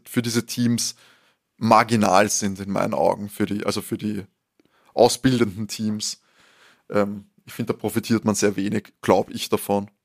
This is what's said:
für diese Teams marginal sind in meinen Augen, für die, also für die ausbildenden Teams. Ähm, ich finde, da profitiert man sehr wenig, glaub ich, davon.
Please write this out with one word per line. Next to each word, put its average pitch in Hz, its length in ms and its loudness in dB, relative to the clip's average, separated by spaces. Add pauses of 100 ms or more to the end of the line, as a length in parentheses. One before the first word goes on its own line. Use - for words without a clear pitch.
für - 180 -2
diese 113 240 -2
Teams 120 480 -2 (600)
marginal 107 720 4
sind 98 320 -4
in 98 120 -8
meinen 95 220 -2
Augen, 98 340 0
für - 180 -4
die, 101 180 -6
also 104 180 -4
für - 160 -8
die 107 260 -6 (720)
ausbildenden 117 760 2
Teams. 107 520 -6 (720)
Ähm, 101 360 -2 (200)
ich - 60 -20
finde, 113 200 -4
da - 60 -18
profitiert 110 460 -2
man 107 100 2
sehr 104 220 0
wenig, 104 440 -4
glaub 98 300 2
ich, - 180 -10
davon. 101 420 -2 (140)